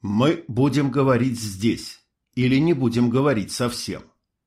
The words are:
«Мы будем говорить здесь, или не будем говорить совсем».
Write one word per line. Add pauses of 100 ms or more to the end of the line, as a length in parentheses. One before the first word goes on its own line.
«Мы
будем
говорить
здесь, (320)
или
не
будем
говорить
совсем». (460)